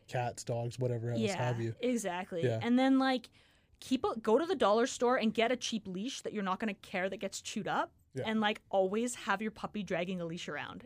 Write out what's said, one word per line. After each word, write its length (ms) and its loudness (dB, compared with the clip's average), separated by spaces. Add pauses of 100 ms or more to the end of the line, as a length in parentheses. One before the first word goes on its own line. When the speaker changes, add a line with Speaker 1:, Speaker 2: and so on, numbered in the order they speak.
Speaker 1:
cats, 340 -4
dogs, 360 -4
whatever 320 0
else 100 0
Speaker 2:
Yeah, 160 0
Speaker 1:
have 240 -2
you. 200 -2
Speaker 2:
exactly. 600 -2
Speaker 1:
Yeah. 200 2
Speaker 2:
And 140 4
then, 220 6
like, 320 0 (480)
keep 260 -2
a, 160 0
go 180 4
to 60 4
the 120 0
dollar 320 4
store 300 2
and 140 2
get 200 2
a 40 2
cheap 300 -4
leash 360 -6
that 100 -6
you're 100 -4
not 160 0
gonna 160 -2
care 340 -4
that 100 -6
gets 220 -6
chewed 280 -6
up. 240 0 (220)
Speaker 1:
Yeah. 120 -4
Speaker 2:
And, 140 0
like, 200 0 (100)
always 440 2
have 260 -2
your 120 -2
puppy 320 -6
dragging 360 -2
a 60 -4
leash 220 -6
around. 380 -8